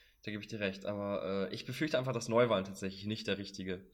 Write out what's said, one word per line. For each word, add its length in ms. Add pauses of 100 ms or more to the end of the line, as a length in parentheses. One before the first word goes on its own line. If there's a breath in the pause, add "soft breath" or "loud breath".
(240 soft breath)
Da 80
gebe 120
ich 60
dir 100
recht. 260
Aber, 640
äh, 60
ich 100
befürchte 320
einfach, 140
dass 160
Neuwahlen 380
tatsächlich 400
nicht 220
der 100
richtige, 440 (120)